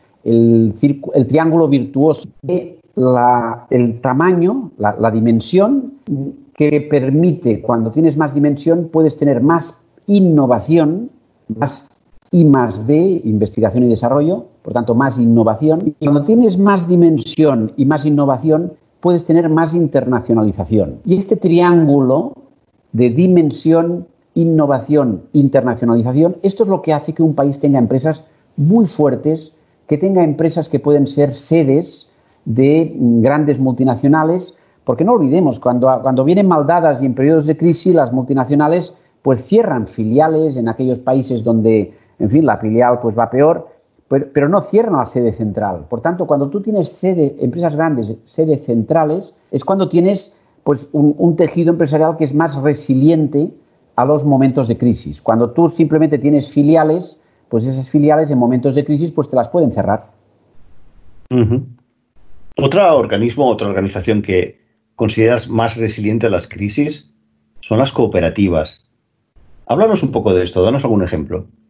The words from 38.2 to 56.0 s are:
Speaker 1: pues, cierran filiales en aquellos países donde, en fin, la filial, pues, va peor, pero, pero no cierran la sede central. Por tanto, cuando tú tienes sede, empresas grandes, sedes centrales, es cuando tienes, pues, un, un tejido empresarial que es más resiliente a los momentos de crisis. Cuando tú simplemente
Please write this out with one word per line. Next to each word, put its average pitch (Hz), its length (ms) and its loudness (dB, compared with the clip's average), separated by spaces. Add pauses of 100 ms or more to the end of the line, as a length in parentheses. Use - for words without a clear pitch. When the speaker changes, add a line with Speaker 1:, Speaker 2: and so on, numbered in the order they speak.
Speaker 1:
pues, 131 220 0
cierran 175 420 0
filiales 147 680 0
en 117 120 -4
aquellos 127 300 -4
países 127 460 -4
donde, 110 500 0 (240)
en 104 120 -2
fin, 151 160 4
la 107 120 0
filial, 117 420 0
pues, 113 180 -4
va 117 100 0
peor, 147 400 0 (400)
pero, 139 240 -2
pero 147 160 0
no 190 140 2
cierran 214 340 0
la 123 100 -2
sede 120 260 -2
central. 98 580 -6
Por 117 100 -8
tanto, 165 260 -4
cuando 139 220 -2
tú 202 120 -6
tienes 202 300 -4
sede, 170 500 -2
empresas 160 340 -4
grandes, 135 400 -2 (100)
sedes 156 400 -2
centrales, 151 680 -2 (160)
es 131 140 -4
cuando 190 240 0
tienes, 185 460 0 (300)
pues, 143 280 -2
un, 147 260 2
un 170 180 2
tejido 170 360 0
empresarial 160 440 0
que 160 80 -2
es 135 100 -6
más 151 220 0
resiliente 143 960 0 (440)
a 120 80 2
los 143 200 0
momentos 135 440 2
de 117 100 -2
crisis. 107 420 -2
Cuando 117 300 0
tú 165 180 2
simplemente 156 500 0